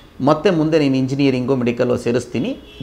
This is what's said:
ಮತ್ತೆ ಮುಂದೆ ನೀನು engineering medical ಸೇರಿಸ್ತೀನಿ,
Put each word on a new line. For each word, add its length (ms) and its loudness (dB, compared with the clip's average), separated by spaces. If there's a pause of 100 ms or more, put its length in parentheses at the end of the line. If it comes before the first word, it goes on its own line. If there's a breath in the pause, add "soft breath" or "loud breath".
(260 loud breath)
ಮತ್ತೆ 240 2
ಮುಂದೆ 300 2
ನೀನು 160 2
engineering 600 0
medical 420 0
ಸೇರಿಸ್ತೀನಿ, 640 -4 (240)